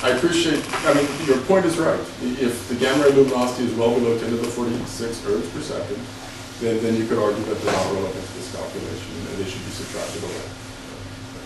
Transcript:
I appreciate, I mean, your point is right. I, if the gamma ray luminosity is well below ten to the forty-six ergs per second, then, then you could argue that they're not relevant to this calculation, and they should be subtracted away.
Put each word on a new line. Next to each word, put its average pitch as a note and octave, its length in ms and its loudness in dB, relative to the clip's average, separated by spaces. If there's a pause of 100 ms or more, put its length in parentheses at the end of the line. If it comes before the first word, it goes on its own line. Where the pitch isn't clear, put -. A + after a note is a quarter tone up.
I B2+ 140 4
appreciate, E3 440 4 (240)
I D3+ 100 6
mean, C#3+ 120 4 (180)
your C3 220 6
point F#3+ 180 6
is E3 140 2
right. D#3+ 220 2
I, - 260 -6 (140)
if - 280 -2
the A#2+ 80 -2
gamma C3 280 4
ray C#3 80 10
luminosity B2+ 580 4
is - 40 -2
well A#2 200 4
below A#2 240 4
ten A2+ 120 -2
to A#2+ 60 0
the A#2 160 -2
forty-six A#2 720 -4
ergs G#2+ 240 0
per - 140 -8
second, G2+ 380 -6 (600)
then, A2+ 220 0
then A2+ 140 2
you A2 100 0
could - 120 2
argue G#2 280 2
that - 160 -2
they're G2+ 100 0
not G2 220 0
relevant F#2+ 260 -4
to - 160 -10
this F#2 160 -10
calculation, F2 580 -8 (220)
and G2 60 -8
they F#2+ 100 -4
should - 160 -8
be - 80 -8
subtracted - 520 -6
away. - 200 -8 (1000)